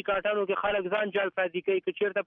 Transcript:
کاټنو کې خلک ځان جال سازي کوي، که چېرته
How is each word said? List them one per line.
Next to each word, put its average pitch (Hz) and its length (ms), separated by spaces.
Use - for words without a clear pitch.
کاټنو 202 400
کې 190 140
خلک 202 320
ځان 208 180
جال 196 240
سازي 180 300
کوي، 190 180
که 185 140
چېرته 202 280